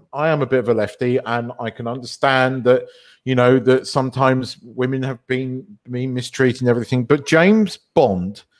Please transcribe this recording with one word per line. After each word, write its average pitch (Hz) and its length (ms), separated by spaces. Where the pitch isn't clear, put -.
I 147 160
am 151 140
a 131 40
bit 127 140
of 110 80
a 120 60
lefty, 123 460
and 120 380
I 123 120
can 120 180
understand 131 760
that, 123 200
you 131 100
know, 127 260
that 127 280
sometimes 131 720
women 127 420
have 127 220
been, 127 400
been 127 240
mistreated 127 500
and 123 60
everything. 120 360
But 147 200
James 190 520
Bond, 101 640